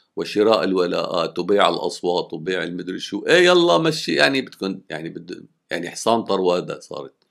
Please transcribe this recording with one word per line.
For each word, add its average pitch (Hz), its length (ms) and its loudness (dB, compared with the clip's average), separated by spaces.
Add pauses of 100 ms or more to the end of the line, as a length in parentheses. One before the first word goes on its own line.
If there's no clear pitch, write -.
(160)
وشراء 104 480 2
الولاءات 87 760 0
وبيع 92 300 4
الأصوات 85 640 -2
وبيع 85 300 -4
المدري 90 360 -8
شو، - 280 -8
إيه 175 180 6
يلا 175 320 4
مشي، 160 360 -2
يعني 143 280 2
بدكم، - 380 -6 (100)
يعني 80 200 -10
بده، 85 340 -14 (280)
يعني 85 180 -6
حصان 113 340 0
طروادة 90 560 -2
صارت. 71 340 -14 (180)